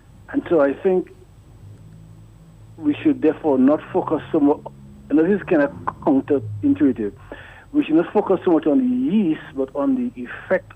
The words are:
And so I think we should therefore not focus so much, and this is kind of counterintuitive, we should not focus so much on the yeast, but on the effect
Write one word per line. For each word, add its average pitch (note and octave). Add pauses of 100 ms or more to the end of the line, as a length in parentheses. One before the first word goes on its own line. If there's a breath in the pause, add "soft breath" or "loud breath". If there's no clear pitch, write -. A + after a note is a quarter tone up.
(300 soft breath)
And C#3
so D#3+
I C#3
think F#3 (1700)
we D3
should C3
therefore D3
not C#3+ (100)
focus E3+ (100)
so E3
much, D3 (500)
and D3
this F3+
is -
kind D3+
of C#3+ (300)
counterintuitive, C#3+ (600 loud breath)
we -
should -
not E3+
focus G3
so F#3
much D#3
on C#3+
the B2+
yeast, D#3+ (120)
but C3+
on C#3
the B2
effect -